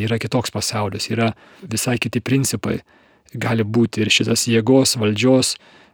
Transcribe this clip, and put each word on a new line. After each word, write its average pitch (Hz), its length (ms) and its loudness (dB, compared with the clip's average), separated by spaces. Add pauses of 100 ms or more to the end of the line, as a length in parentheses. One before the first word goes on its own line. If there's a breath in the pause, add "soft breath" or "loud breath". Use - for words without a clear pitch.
yra 110 160 -2
kitoks 110 320 -2
pasaulis, 104 640 -6
yra 113 220 0 (260 loud breath)
visai 117 400 -2
kiti 120 160 -2
principai. 127 640 -2 (560 soft breath)
Gali 113 280 0
būti 110 380 2
ir 101 100 0
šitas - 360 0
jėgos, 127 480 4
valdžios, 120 600 2 (380 soft breath)